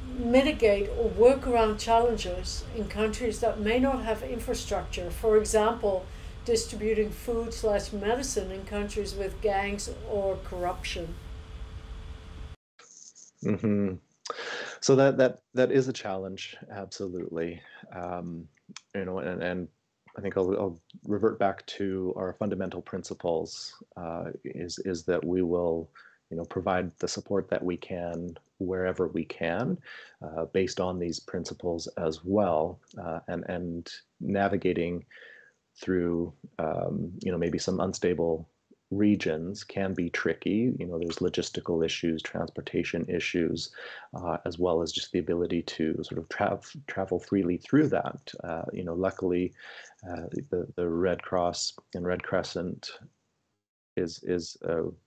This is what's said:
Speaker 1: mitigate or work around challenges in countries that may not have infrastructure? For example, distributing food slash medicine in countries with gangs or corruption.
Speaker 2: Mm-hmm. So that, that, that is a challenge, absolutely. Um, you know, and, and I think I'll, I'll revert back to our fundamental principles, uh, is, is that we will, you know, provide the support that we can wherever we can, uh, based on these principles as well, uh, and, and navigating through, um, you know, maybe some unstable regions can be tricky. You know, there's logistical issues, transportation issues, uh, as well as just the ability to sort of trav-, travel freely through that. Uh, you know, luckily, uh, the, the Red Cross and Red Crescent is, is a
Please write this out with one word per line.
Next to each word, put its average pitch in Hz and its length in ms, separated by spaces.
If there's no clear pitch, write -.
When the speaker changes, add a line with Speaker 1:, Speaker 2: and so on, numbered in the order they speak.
Speaker 1:
mitigate 233 800
or 226 120
work 240 360
around 226 340
challenges 220 840
in 208 100
countries 214 540
that 214 180
may 214 220
not 254 240
have 220 180
infrastructure? 196 880
For 214 260
example, 214 680
distributing 214 640
food 233 420
slash 202 400
medicine 208 600
in 196 120
countries 208 480
with 190 280
gangs 202 500
or 196 360
corruption. 180 720
Speaker 2:
Mm-hmm. 101 520
So - 140
that, 135 240
that, 127 220
that 127 180
is 131 160
a 131 40
challenge, 95 640
absolutely. 87 920
Um, 87 540
you 98 100
know, 92 140
and, 92 240
and 90 260
I - 40
think 95 160
I'll, 95 200
I'll 87 240
revert 104 320
back 98 260
to 95 500
our 95 180
fundamental 92 480
principles, - 920
uh, 85 300
is, 85 400
is 85 200
that 87 200
we 90 180
will, 85 480
you 82 60
know, 82 80
provide 90 560
the 85 80
support 101 420
that - 140
we 90 120
can 87 600
wherever 92 500
we 82 160
can, 104 520
uh, 80 220
based 92 340
on 92 180
these 85 220
principles 85 800
as 80 260
well, 90 560
uh, 85 240
and, 87 220
and 87 420
navigating 90 840
through, 87 560
um, 85 500
you 92 80
know, 87 60
maybe 85 200
some 92 220
unstable 85 680
regions 98 720
can 98 280
be 87 160
tricky. 98 720
You 90 80
know, 85 140
there's 82 160
logistical 85 680
issues, 80 380
transportation 85 840
issues, 87 640
uh, 87 300
as 87 120
well 85 260
as 80 100
just - 180
the 95 80
ability 85 440
to - 420
sort - 140
of 85 100
trav-, - 480
travel 95 320
freely 90 380
through 143 320
that. - 440
Uh, 82 180
you 95 120
know, 85 100
luckily, 90 580
uh, 85 180
the, 90 260
the 87 120
Red 85 360
Cross 87 500
and 87 120
Red 90 160
Crescent - 720
is, 87 260
is 87 400
a 85 220